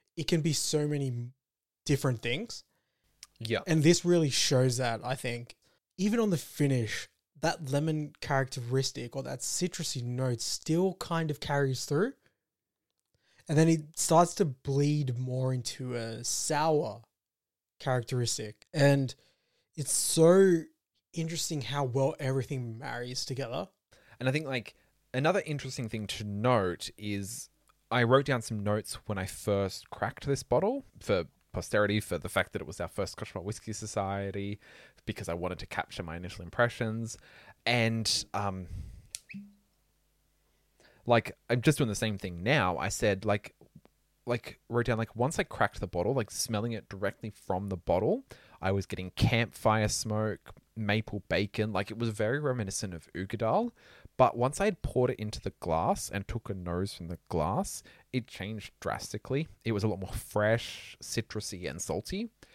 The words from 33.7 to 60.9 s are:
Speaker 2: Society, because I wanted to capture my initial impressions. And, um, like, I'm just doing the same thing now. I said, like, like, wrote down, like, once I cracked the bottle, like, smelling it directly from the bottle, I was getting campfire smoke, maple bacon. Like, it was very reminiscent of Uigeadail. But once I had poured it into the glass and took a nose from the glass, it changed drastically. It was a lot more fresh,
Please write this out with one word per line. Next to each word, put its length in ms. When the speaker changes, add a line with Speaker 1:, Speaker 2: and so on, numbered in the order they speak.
Speaker 2:
Society, 880
because 220
I 60
wanted 260
to 60
capture 380
my 120
initial 280
impressions. 760
And, 580
um, 340
like, 260
I'm 140
just 160
doing 100
the 60
same 240
thing 240
now. 360
I 100
said, 360
like, 300
like, 420
wrote 180
down, 120
like, 180
once 220
I 40
cracked 380
the 80
bottle, 260
like, 160
smelling 420
it 160
directly 420
from 380
the 80
bottle, 480
I 100
was 160
getting 260
campfire 760
smoke, 640
maple 520
bacon. 440
Like, 180
it 80
was 120
very 280
reminiscent 560
of 200
Uigeadail. 560
But 200
once 240
I 60
had 160
poured 280
it 80
into 220
the 200
glass 500
and 180
took 220
a 40
nose 380
from 160
the 100
glass, 520
it 140
changed 520
drastically. 720
It 80
was 100
a 60
lot 100
more 140
fresh, 880